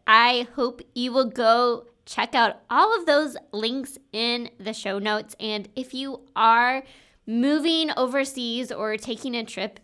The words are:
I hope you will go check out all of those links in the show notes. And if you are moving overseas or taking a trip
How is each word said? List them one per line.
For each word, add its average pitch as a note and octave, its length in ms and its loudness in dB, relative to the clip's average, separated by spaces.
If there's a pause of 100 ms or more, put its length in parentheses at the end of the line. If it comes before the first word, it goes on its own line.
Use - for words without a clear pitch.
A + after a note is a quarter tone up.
I A#3+ 480 6
hope C4+ 280 -4 (120)
you A#3+ 180 -4
will B3+ 180 2
go A#3+ 560 2 (200)
check - 280 -4
out A#3 260 2 (100)
all G4 280 4
of E4+ 60 -10
those D4 320 2 (160)
links A#3 460 -4 (140)
in A#3+ 360 -2 (100)
the G#3 140 -8
show G3+ 260 -6
notes. G#3+ 400 -4
And G#3+ 380 -8
if C4 160 -10
you C4+ 280 -10 (140)
are A#3+ 500 2 (420)
moving D4+ 680 2
overseas B3+ 760 -4
or A3 260 -6
taking A#3+ 380 -8
a A3+ 100 -6
trip - 400 -10